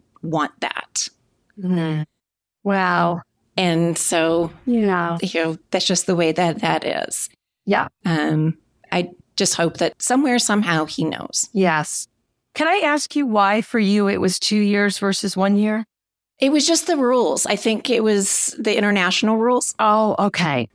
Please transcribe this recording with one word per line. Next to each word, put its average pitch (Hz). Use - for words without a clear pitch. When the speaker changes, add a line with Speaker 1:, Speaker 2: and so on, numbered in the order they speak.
Speaker 1:
want 151
that. -
Speaker 2:
Mm-hmm. 165
Wow. 175
Speaker 1:
And 170
so, 165
Speaker 2:
Yeah. 185
Speaker 1:
you 170
know, 165
that's 185
just 180
the 185
way 165
that 170
that 160
is. -
Speaker 2:
Yeah. -
Speaker 1:
Um, 156
I 180
just -
hope 170
that -
somewhere, 247
somehow 202
he 165
knows. -
Speaker 2:
Yes. 170
Can 302
I 392
ask 294
you 285
why 208
for -
you 202
it 196
was 185
two -
years 202
versus 196
one 196
year? 214
Speaker 1:
It 277
was 294
just 330
the 349
rules. 247
I 208
think 220
it 226
was 202
the 214
international 202
rules. 240
Speaker 2:
Oh, 214
okay. 160